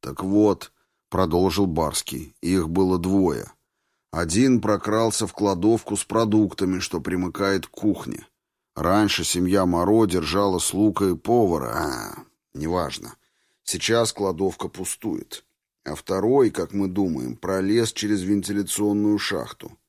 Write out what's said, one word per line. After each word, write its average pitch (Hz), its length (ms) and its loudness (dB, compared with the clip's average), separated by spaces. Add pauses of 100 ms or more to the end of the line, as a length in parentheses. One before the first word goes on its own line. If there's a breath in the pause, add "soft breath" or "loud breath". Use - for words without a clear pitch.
«Так 71 240 -10
вот», 101 480 2 (380)
продолжил 90 560 2
Барский, 76 720 -4
«их 87 300 0
было 92 280 2
двое. 90 540 0 (580)
Один 98 520 2
прокрался 107 640 0
в - 80 -12
кладовку 104 600 2
с - 100 -4
продуктами, 104 760 0
что 90 240 -6
примыкает 90 640 -2
к - 40 -20
кухне. - 560 -4 (480)
Раньше 95 480 2
семья 90 440 2
Моро 92 400 4
держала 90 540 0
слуга 98 500 2
и 85 60 0
повара, 87 580 0
а, 64 500 -6 (300)
неважно. 80 600 -6 (480)
Сейчас 113 500 0
кладовка 92 540 -2
пустует. - 760 -8 (400)
А 73 100 -8
второй, 107 540 2
как 87 240 -4
мы 98 160 0
думаем, 78 480 -2
пролез 95 560 0
через 104 300 -2
вентиляционную 104 960 0
шахту. - 580 -8 (120)